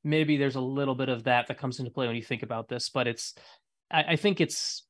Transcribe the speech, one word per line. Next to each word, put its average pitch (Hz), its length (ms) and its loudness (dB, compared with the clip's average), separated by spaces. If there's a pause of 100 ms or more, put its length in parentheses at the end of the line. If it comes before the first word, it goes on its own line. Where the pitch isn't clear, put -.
maybe 151 340 4
there's 139 180 2
a 135 40 -2
little 135 360 0
bit 131 120 -2
of 117 180 -2
that 120 220 4
that 123 120 -8
comes 127 180 -4
into 123 140 -6
play 131 160 -2
when 117 80 -2
you 117 80 -6
think 113 180 -6
about 113 260 -6
this, - 220 -6
but 127 160 0
it's, - 300 -4 (560)
I, 156 120 4
I 165 120 2
think 185 260 2
it's, - 480 -2